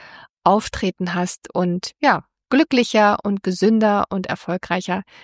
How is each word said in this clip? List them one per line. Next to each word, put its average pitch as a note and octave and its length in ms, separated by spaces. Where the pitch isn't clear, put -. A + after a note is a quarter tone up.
Auftreten F#3 680
hast F3+ 400
und, F3+ 380
ja, A#3 240
glücklicher A#3 720
und G3+ 180
gesünder G#3 680
und F#3+ 180
erfolgreicher F#3 760